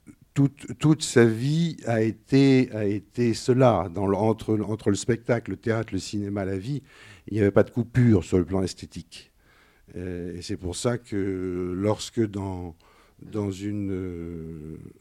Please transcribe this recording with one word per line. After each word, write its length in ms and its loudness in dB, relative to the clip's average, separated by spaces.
toute, 440 -2
toute 260 2
sa 220 6
vie 600 0
a 160 0
été, 680 4
a 140 -4
été 480 -2
cela. 600 2
Dans 140 -2
le, 80 4
entre, 460 0
entre 280 -4
le 60 4
spectacle, 560 -2
le 60 -8
théâtre, 340 -4
le 80 -4
cinéma, 460 -6
la 120 -4
vie, 260 -8
il 60 -10
n'y 80 0
avait 100 6
pas 120 6
de 80 -10
coupure 520 4
sur 140 2
le 80 4
plan 160 -2
esthétique. 680 -10
Euh, 400 -8
et 40 -12
c'est 160 -8
pour 180 -6
ça 220 0
que 760 -4
lorsque 500 0
dans, 500 -6
dans 300 -6
une, 400 -6
euh, 880 -10